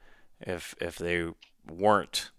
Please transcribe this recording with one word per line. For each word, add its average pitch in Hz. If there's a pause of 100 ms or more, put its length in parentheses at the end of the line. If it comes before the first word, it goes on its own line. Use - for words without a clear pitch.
(400)
if, -
if 85
they 87 (420)
weren't, 92